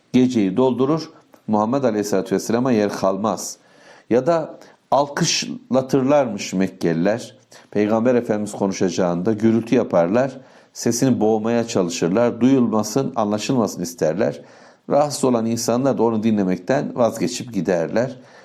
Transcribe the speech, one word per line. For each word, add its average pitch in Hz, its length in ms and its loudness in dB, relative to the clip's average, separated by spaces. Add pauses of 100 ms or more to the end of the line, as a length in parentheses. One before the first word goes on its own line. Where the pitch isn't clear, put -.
(120)
geceyi 120 440 2
doldurur. 131 540 0 (360)
Muhammed 110 380 0
Aleyhisselatü 101 500 0
Vesselam'a 117 380 0
yer 104 200 2
kalmaz. 98 640 -4 (540)
Ya 127 160 2
da 170 320 -2 (320)
alkışlatırlarmış 131 1600 0
Mekkeliler. 92 840 -2 (340)
Peygamber 110 440 2
Efendimiz 107 380 -2
konuşacağında 92 800 0
gürültü 113 420 2
yaparlar. 113 680 2 (320)
Sesini 120 480 0
boğmaya 113 460 2
çalışırlar. 107 720 0
Duyulmasın, 123 760 2
anlaşılmasın 107 680 -2
isterler. 85 600 -2 (480)
Rahatsız 143 340 0
olan 117 220 2
insanlar 117 520 0
da 104 40 2
onu 113 200 0
dinlemekten 110 720 0
vazgeçip 113 600 -2
giderler. 98 640 -2 (280)